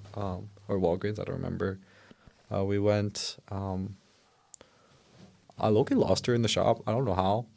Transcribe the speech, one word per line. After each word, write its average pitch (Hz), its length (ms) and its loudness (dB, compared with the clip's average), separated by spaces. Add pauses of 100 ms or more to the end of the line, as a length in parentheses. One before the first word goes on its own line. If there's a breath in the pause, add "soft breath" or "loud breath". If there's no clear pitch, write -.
(140)
um, 101 340 -6 (180)
or 101 120 0
Walgreens, 95 420 2
I - 40 -4
don't 87 120 -6
remember. 90 420 -4 (760 soft breath)
Uh, 98 120 0
we 101 160 0
went, 104 560 0 (140)
um, 98 460 -6 (1600 soft breath)
I 110 80 2
low-key 135 280 4
lost - 300 2
her 123 80 2
in 117 80 2
the 107 60 2
shop. - 380 2
I 107 60 -2
don't 131 120 0
know 95 120 0
how. 101 300 0 (100)